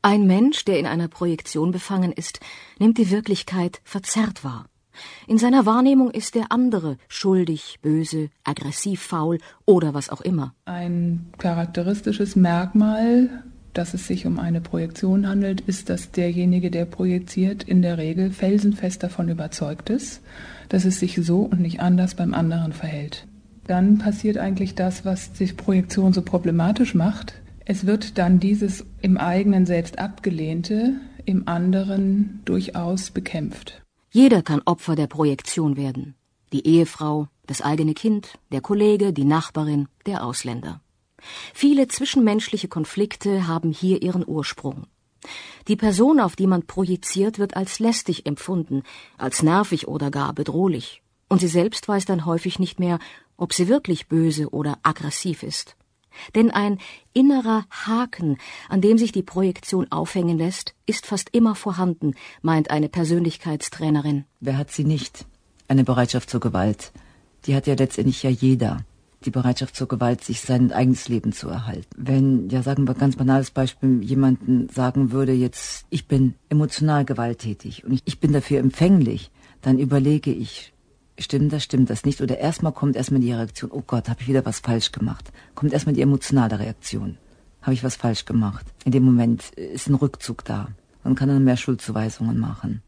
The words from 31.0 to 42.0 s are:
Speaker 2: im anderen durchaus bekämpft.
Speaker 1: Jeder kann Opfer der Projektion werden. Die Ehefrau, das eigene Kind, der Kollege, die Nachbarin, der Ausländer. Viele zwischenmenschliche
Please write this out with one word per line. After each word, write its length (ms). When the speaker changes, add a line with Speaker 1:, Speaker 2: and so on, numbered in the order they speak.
Speaker 2:
im 240
anderen 960
durchaus 640
bekämpft. 720
Speaker 1:
Jeder 240
kann 240
Opfer 320
der 120
Projektion 680
werden. 380
Die 160
Ehefrau, 600
das 140
eigene 320
Kind, 460
der 120
Kollege, 500
die 140
Nachbarin, 600
der 180
Ausländer. 560
Viele 360
zwischenmenschliche 800